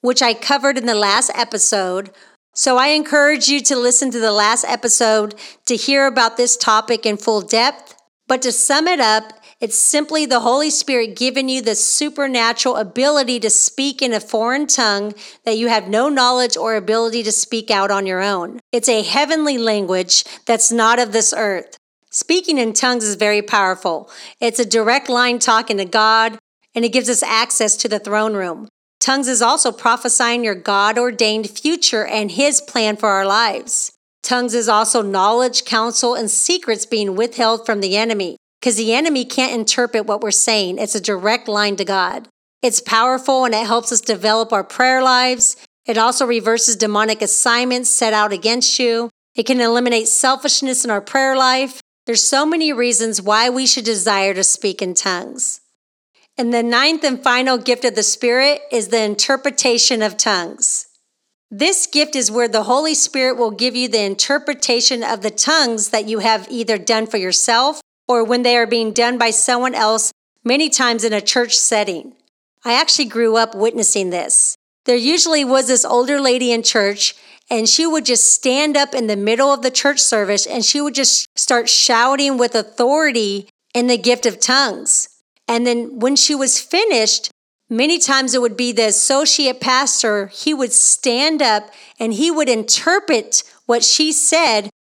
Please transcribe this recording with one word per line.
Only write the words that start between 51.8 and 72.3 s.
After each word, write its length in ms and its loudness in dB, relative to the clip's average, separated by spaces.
There's 200 0
so 200 2
many 280 0
reasons 500 -2
why 260 2
we 160 -2
should 200 0
desire 500 0
to 100 0
speak 380 -2
in 120 -4
tongues. 640 -4
And 180 0
the 80 2
ninth 400 2
and 180 -2
final 380 2
gift 260 -2
of 120 0
the 60 0
Spirit 680 2
is 180 -2
the 140 2
interpretation 1000 0
of 140 -2
tongues. 680 -2
This 360 0
gift 280 -2
is 160 -2
where 160 0
the 180 0
Holy 300 0
Spirit 420 0
will 140 0
give 240 -2
you 140 -2
the 140 0
interpretation 1000 -2
of 200 -4
the 80 -4
tongues 580 0
that 200 -2
you 100 -4
have 320 0
either 280 -2
done 280 0
for 100 -6
yourself 640 0
or 160 2
when 180 0
they 140 4
are 100 4
being 260 0
done 260 2
by 120 4
someone 440 0
else, 360 0
many 260 2
times 360 0
in 80 0
a 80 0
church 360 0
setting. 580 0